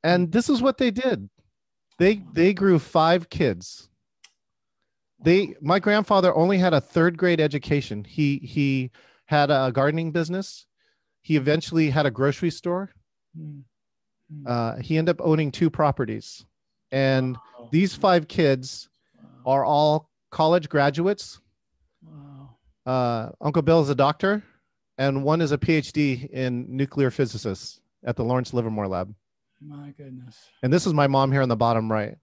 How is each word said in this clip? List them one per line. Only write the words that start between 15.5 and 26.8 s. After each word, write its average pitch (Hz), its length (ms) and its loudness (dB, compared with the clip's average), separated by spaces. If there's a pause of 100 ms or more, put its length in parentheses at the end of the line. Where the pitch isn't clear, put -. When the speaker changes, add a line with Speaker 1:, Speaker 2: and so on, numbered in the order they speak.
Speaker 1:
two 165 200 0
properties. 123 760 -4 (480)
And 131 440 0 (220)
Speaker 2:
Wow. 117 140 -20
Speaker 1:
these 180 220 2
five 175 340 2
kids 135 600 -2 (320)
Speaker 2:
Wow. - 80 -20 (160)
Speaker 1:
are 135 200 0
all 151 460 2 (200)
college 160 380 2
graduates. 147 720 -2 (600)
Speaker 2:
Wow. 143 480 -20 (360)
Speaker 1:
Uh, 120 440 -2 (100)
Uncle 151 220 0
Bill 165 200 4
is 139 80 0
a 143 60 0
doctor, 190 480 0 (540)
and 135 260 0
one 156 160 2
is 151 120 0
a 143 60 -2
P - 160 0
H - 180 -2
D 139 400 -2
in 127 320 -4 (100)
nuclear 135 360 0